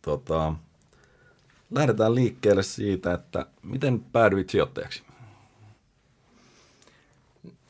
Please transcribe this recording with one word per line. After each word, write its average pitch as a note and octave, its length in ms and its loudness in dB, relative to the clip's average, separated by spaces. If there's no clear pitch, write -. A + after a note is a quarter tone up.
Tota, D#2 520 -2
lähdetään A2+ 440 2
liikkeelle G#2 480 2
siitä, F#2+ 500 -4
että - 340 -6
miten B2+ 380 -4
päädyit G2 500 2
sijoittajaksi? - 520 -2